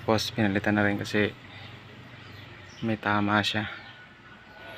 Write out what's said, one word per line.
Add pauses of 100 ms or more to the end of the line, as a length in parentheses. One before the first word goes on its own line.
post,
pinalitan
na
rin
kasi (1500)
may
tama
siya. (1080)